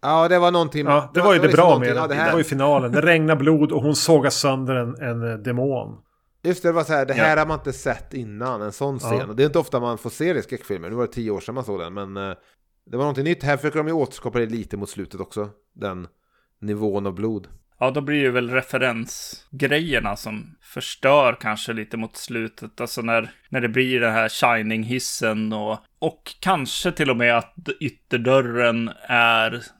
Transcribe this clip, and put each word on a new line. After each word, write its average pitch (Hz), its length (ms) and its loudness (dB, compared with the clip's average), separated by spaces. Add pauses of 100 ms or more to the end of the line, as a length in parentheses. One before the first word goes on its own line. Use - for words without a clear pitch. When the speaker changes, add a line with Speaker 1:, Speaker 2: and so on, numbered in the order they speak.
Speaker 1:
ja, 160 260 4
det 180 100 6
var 175 120 6
någonting 156 360 0
Speaker 2:
Ja, 143 280 4
det 180 60 4
Speaker 1:
det 180 40 2
Speaker 2:
var 196 100 8
ju 165 60 6
Speaker 1:
var 151 60 4
Speaker 2:
det 139 80 6
bra 165 100 8
Speaker 1:
någonting, 127 240 6
Speaker 2:
med 120 80 0
Speaker 1:
ja, 123 40 0
Speaker 2:
den. 127 80 -2
Speaker 1:
det 139 60 -2
Speaker 2:
Det 147 60 0
Speaker 1:
här 165 120 2
Speaker 2:
var 165 60 2
ju 151 60 2
finalen. 135 480 2
Det 147 80 4
regnar 160 360 4
blod 151 360 4
och 143 100 0
hon 147 140 2
sågar 143 340 4
sönder 135 440 -2
en, 120 280 -2
en, 117 300 -4
eh, 110 60 -8
demon. 120 640 -4 (460)
Speaker 1:
Just 180 160 -2
det, 175 60 2
det 165 40 2
var 160 120 2
så 151 80 -2
här, 139 140 2
det 135 100 -2
Speaker 3:
Ja. 113 80 4
Speaker 1:
här 156 120 4
har 156 100 2
man 156 120 -4
inte 135 140 -6
sett - 420 -6
innan, 113 480 -6
en 104 100 -6
sån 139 300 -4
Speaker 2:
Ja. 123 80 -4
Speaker 1:
scen. 117 200 -2
Och 107 60 -8
det 131 60 4
är 147 40 6
inte 151 120 2
ofta 139 220 -2
man 120 180 -4
får 117 120 -10
se 170 220 -2
det 147 60 0
i 104 40 -4
skräckfilmer. 92 480 -10
Nu 110 60 -8
var 120 100 -2
det 113 60 -10
tio 113 180 -6
år 95 100 -2
sedan 117 140 -12
man 127 100 -6
såg 98 160 -6
den, 85 140 -10
men, 98 220 -10
eh, 98 200 -8 (500)
det 117 100 -8
var 135 80 0
någonting 139 200 -4
nytt. 170 180 -2
Här 143 140 0
försöker 151 220 -2
de 156 80 -2
ju 160 60 -4
återskapa 127 460 -4
det 117 80 0
lite 110 300 -8
mot 101 140 -8
slutet 95 300 -12
också, 104 280 -8 (260)
den 92 320 -8 (540)
nivån 104 460 -2
av 95 80 -4
blod. 104 340 -6 (300)
Speaker 3:
Ja, 127 120 2
då 139 100 -4
blir 143 220 0
det 127 80 2
väl 123 200 -2
referensgrejerna 127 1700 -2
som 110 460 -12
förstör 135 800 2
kanske 110 320 -6
lite 110 240 -8
mot 113 200 -8
slutet. - 640 -10
Alltså 120 220 -8
när, 113 280 -2 (180)
när 135 120 -2
det 120 80 0
blir 127 320 2
den 117 120 2
här 113 160 2
Shining-hissen 110 1200 -2
och, 107 260 -4 (200)
och - 240 -4 (180)
kanske 175 520 -2
till 147 180 -2
och 120 60 2
med 120 220 4
att - 160 -6 (260)
ytterdörren 120 1120 0 (120)
är 117 600 2 (180)